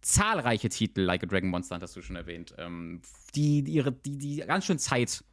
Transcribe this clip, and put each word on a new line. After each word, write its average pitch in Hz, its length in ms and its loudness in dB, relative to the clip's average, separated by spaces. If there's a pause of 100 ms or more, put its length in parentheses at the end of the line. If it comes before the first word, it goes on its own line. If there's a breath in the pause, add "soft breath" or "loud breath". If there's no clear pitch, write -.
zahlreiche 131 680 4
Titel, 101 320 0
Like 90 200 2
a 92 40 -6
Dragon 92 240 2
Monster 90 260 -4
hattest 87 200 -12
du 92 60 -14
schon 90 140 -10
erwähnt, 85 400 -12
ähm, 85 460 -10 (320)
die, 147 280 4
die 143 100 -4
ihre, 139 200 2
die, 143 240 -8
die 143 200 -6 (100)
ganz 180 180 0
schön 175 140 2
Zeit - 440 -2 (100)